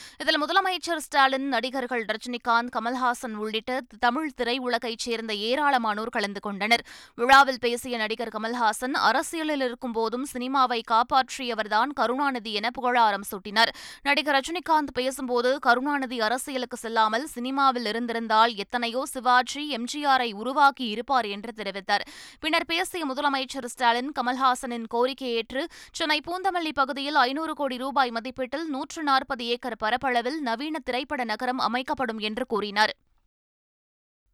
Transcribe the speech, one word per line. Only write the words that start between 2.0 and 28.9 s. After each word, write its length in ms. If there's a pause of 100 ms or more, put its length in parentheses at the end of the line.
ரஜினிகாந்த், 640
கமல்ஹாசன் 640
உள்ளிட்ட 400 (240)
தமிழ் 340
திரையுலகைச் 720
சேர்ந்த 360
ஏராளமானோர் 720
கலந்து 280
கொண்டனர். 420 (320)
விழாவில் 440
பேசிய 360
நடிகர் 360
கமல்ஹாசன், 680
அரசியலில் 640
இருக்கும் 340
போதும் 280
சினிமாவை 580
காப்பாற்றியவர்தான் 1080
கருணாநிதி 580
என 200
புகழாரம் 560
சூட்டினார். 440 (280)
நடிகர் 380
ரஜினிகாந்த் 560
பேசும்போது, 640
கருணாநிதி 640
அரசியலுக்கு 580
செல்லாமல் 480
சினிமாவில் 640
இருந்திருந்தால் 640
எத்தனையோ 500
சிவாஜி, 340 (300)
எம் 180
ஜி 180
ஆரை 280
உருவாக்கி 540
இருப்பார் 400
என்று 240
தெரிவித்தார். 540 (340)
பின்னர் 260
பேசிய 400
முதலமைச்சர் 600
ஸ்டாலின், 440
கமல்ஹாசனின் 760
கோரிக்கை 460
ஏற்று 300 (280)
சென்னை 300
பூந்தமல்லி 520
பகுதியில் 480
ஐந்நூறு 340
கோடி 220
ரூபாய் 380
மதிப்பீட்டில் 520
நூற்று 360